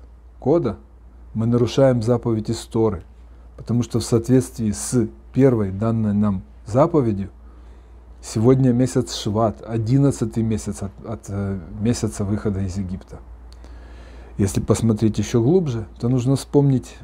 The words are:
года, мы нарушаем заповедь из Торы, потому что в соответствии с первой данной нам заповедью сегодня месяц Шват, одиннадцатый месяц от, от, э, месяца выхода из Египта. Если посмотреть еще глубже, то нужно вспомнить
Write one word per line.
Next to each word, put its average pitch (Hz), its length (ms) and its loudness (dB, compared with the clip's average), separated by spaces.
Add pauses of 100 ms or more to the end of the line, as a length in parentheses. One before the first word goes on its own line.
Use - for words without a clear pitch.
(400)
года, 127 380 0 (560)
мы 110 120 -2
нарушаем 120 560 4
заповедь 117 460 0
из 113 160 -4
Торы, 110 380 0 (540)
потому 120 260 -2
что 113 160 -2
в 107 60 -2
соответствии 120 680 2
с 110 380 0 (260)
первой 120 380 4
данной 110 420 0
нам 101 280 0 (220)
заповедью 120 640 2 (920)
сегодня 127 500 4
месяц 123 420 0
Шват, 107 520 -2
одиннадцатый 117 760 0
месяц 107 400 -4
от, 101 100 -8 (120)
от, - 240 -10
э, 98 320 -4 (180)
месяца 107 460 -2
выхода 101 360 -2
из 95 180 -4
Египта. 92 400 -8 (1200)
Если 104 220 0
посмотреть 110 580 0
еще 113 240 0
глубже, 135 440 0 (140)
то 117 80 -2
нужно 131 280 2
вспомнить 139 680 0